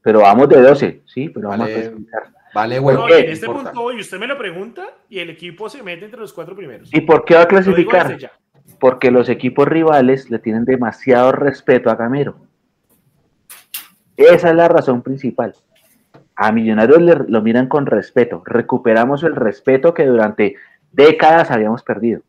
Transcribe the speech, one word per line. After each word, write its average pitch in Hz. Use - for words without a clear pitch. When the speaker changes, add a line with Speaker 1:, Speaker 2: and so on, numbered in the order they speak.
Speaker 1:
pero 107
vamos 104
de 143
doce", 131
"Sí, 135
pero 104
vamos 107
Speaker 2:
Vale, 107
Speaker 1:
a 110
clasificar". 110
Speaker 2:
vale, 113
Speaker 3:
No, 135
Speaker 2:
bueno, 135
Speaker 3:
y -
en -
Speaker 1:
¿Por 131
qué? -
Speaker 3:
este -
Speaker 2:
importa. 269
Speaker 3:
punto, 240
y 240
usted 185
me 214
lo 269
pregunta, 214
y 190
el 170
equipo 175
se 277
mete 180
entre 220
los 208
cuatro 170
primeros. 143
Speaker 1:
¿Y 151
por 156
qué 170
va 165
a -
Speaker 3:
Lo 170
digo -
Speaker 1:
clasificar? 170
Speaker 3:
desde 131
ya. -
Speaker 1:
Porque 127
los 123
equipos 127
rivales 147
le 113
tienen 113
demasiado 123
respeto 127
a 110
Gamero. 117
Esa 170
es 165
la 170
razón 139
principal. 127
A 104
Millonarios 113
le, 170
lo 110
miran 117
con 143
respeto. 110
Recuperamos 120
el 156
respeto 131
que 170
durante 107
décadas 156
habíamos 110
perdido. 110